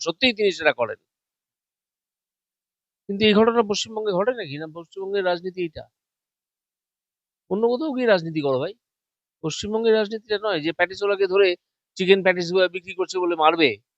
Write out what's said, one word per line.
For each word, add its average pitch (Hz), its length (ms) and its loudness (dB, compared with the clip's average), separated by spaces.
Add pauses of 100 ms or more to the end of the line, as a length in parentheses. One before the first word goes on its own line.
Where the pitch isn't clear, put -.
সত্যিই 226 300 0
তিনি 202 200 0
সেটা 156 200 0
করেন। 110 240 -4 (2000)
কিন্তু 202 180 -2
এই 214 100 6
ঘটনা 226 340 4
পশ্চিমবঙ্গে 214 440 -4
ঘটে 202 180 0
নাকি? 165 280 -8
না, 160 160 -10
পশ্চিমবঙ্গের 196 500 -6
রাজনীতি 180 420 -4
এটা। 127 220 -14 (1600)
অন্য 220 180 0
কোথাও 262 240 -2
গিয়ে 247 140 -2
রাজনীতি 165 340 2
করো 135 200 0
ভাই, 185 140 -6 (680)
পশ্চিমবঙ্গের 220 520 0
রাজনীতিটা 214 480 -2
নয় 196 180 0
যে 160 120 -2
প্যাটিসওয়ালাকে 190 540 0
ধরে 185 300 2 (380)
চিকেন 185 280 4
প্যাটিস 180 300 0
বিক্রি 180 420 -2
করছে 185 240 -4
বলে 175 180 0
মারবে, 156 400 4 (220)